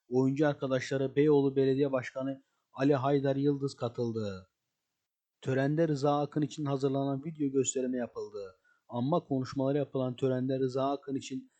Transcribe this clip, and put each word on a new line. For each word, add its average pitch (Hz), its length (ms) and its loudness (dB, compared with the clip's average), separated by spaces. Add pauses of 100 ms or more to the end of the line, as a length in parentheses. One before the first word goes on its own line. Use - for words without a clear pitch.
oyuncu 135 380 2
arkadaşları, 135 680 -2
Beyoğlu 143 400 4
Belediye 135 360 2
Başkanı 135 520 -4 (300)
Ali 139 220 4
Haydar 135 400 2
Yıldız 139 400 0
katıldı. 110 760 -6 (920)
Törende 139 460 2
Rıza 147 340 2
Akın 147 200 -2
için 147 240 -4
hazırlanan 139 600 0
video 151 240 -4
gösterimi 127 480 0
yapıldı. 107 580 -8 (340)
Anma 127 300 0
konuşmaları 135 580 -2
yapılan 127 380 -2
törende 131 440 0
Rıza 135 320 -2
Akın 139 240 -6
için 131 440 -8